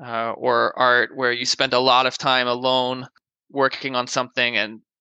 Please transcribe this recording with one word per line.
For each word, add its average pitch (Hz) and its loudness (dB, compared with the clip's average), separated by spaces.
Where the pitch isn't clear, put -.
uh, 117 -6
or 117 0
art, 123 2
where 127 0
you 120 -4
spend 131 0
a 123 2
lot 127 4
of 127 -2
time 127 0
alone 127 0
working 135 -2
on 123 -2
something 123 -2
and 107 -4